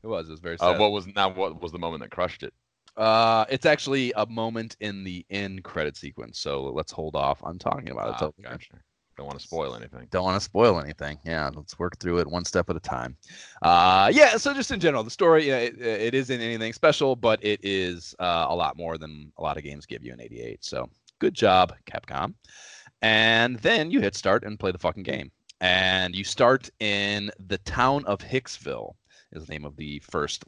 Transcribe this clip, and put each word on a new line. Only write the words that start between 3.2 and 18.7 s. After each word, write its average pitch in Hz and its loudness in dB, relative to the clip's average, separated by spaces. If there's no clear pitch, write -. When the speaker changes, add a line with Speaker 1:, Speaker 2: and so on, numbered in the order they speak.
Speaker 1:
it's 135 -4
actually 135 2
a 107 0
moment 113 -6
in 101 -8
the 90 -8
end 98 -6
credit 76 -4
sequence, - -14
so 69 -4
let's 69 -6
hold 78 -8
off 69 -2
on 90 -10
talking - -4
about 57 -6
it - -6
Speaker 2:
Ah, - -8
Speaker 1:
till 76 -4
then. 98 -16
Speaker 2:
gotcha. - -18
Don't 69 -14
wanna 69 -12
spoil 73 -6
anything. 60 -16
Speaker 1:
Don't 92 0
wanna 95 0
spoil 104 4
anything. 76 -8
Yeah, 78 -4
let's 73 -16
work 87 -6
through 87 0
it 82 0
one 85 -4
step - 0
at 82 -4
a 85 -6
time. 64 -8
Uh, 92 6
yeah, 247 8
so 277 0
just 269 -4
in 233 -4
general, 147 2
the 110 -8
story, 160 6
yeah, 135 4
it, 117 -2
it 117 0
isn't 131 0
anything 113 -4
special, 143 4
but 113 2
it 104 0
is, 92 -2
uh, 85 0
a 85 0
lot 73 -2